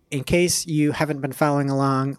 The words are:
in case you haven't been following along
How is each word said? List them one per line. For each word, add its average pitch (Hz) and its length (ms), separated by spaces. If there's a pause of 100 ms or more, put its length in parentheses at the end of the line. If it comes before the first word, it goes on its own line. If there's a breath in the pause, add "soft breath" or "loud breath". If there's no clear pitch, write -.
in 139 140
case 175 420
you 151 260
haven't 147 300
been 139 120
following 143 360
along 135 500